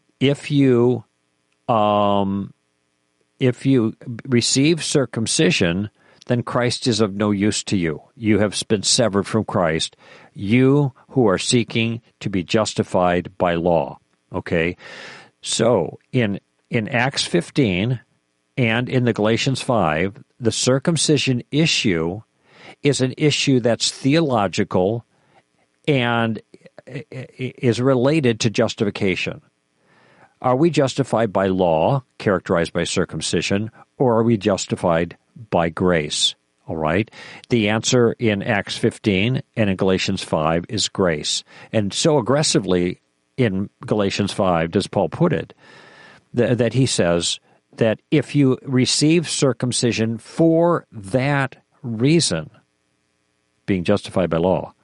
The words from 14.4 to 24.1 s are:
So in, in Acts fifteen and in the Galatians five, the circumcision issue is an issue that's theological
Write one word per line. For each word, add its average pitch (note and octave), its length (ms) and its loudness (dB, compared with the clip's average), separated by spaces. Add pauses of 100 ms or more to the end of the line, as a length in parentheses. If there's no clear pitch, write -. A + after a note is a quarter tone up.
So A2+ 580 0 (120)
in, G#2+ 280 0 (300)
in A2 180 -2
Acts B2+ 380 -2
fifteen A#2+ 760 0 (560)
and A#2+ 320 0
in B2 160 0
the A#2+ 80 2
Galatians A2+ 500 0
five, F#2+ 600 -2 (160)
the A2+ 140 0
circumcision C3+ 1000 0
issue G#2 720 0 (600)
is C#3 200 2
an C3 160 0
issue C#3 420 2
that's A2+ 320 0
theological A2+ 1120 0 (840)